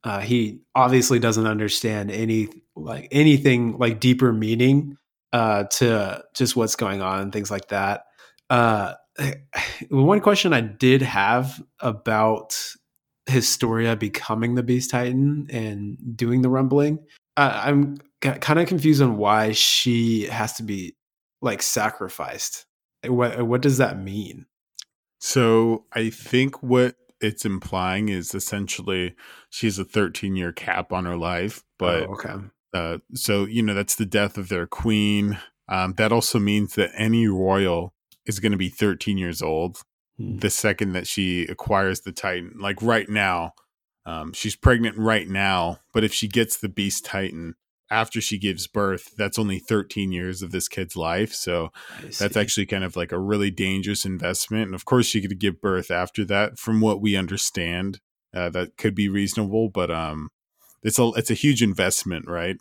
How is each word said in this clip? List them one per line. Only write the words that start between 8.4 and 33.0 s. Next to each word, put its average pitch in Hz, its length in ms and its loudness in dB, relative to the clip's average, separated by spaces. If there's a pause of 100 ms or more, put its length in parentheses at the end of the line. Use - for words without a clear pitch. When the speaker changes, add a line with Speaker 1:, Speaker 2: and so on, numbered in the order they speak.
Speaker 1:
Uh, 113 460 2 (240)
<sighs> - 720 -6
one 156 300 6
question 196 320 4
I 127 100 4
did 127 400 4
have 117 600 0 (180)
about 110 800 0 (680)
Historia 117 680 2
becoming 110 580 -2
the 123 80 2
Beast 123 280 0
Titan 135 600 0
and 110 640 -8
doing 123 260 2
the 127 60 4
rumbling, 139 500 2 (380)
uh, 123 280 2
I'm 143 340 2 (240)
k-, 135 180 0
kinda 160 260 2
confused 151 360 4
on 117 160 4
why 107 340 4
she 117 760 2
has 107 280 -4
to 120 80 -10
be, 98 320 -8 (480)
like, 123 200 -2
sacrificed. - 1000 -4 (400)
What, 120 420 0
what 123 160 2
does 139 160 4
that 101 220 0
mean? 98 460 -10 (760)
Speaker 2:
So 113 720 4
I 113 180 0
think 135 520 0
what 127 340 2 (240)
it's 107 240 -2
implying 95 680 -2
is 92 240 -6
essentially 98 800 -4 (360)
she - 160 -4
has 98 120 0
a 95 60 -4
thirteen-year 92 680 -2
cap 92 400 -4
on 92 140 -4
her 87 100 -4
life, 87 460 -4 (160)
but 87 260 0
Speaker 1:
Oh, 95 100 -10
okay. - 200 -12 (400)
Speaker 2:
uh, 82 240 -4 (160)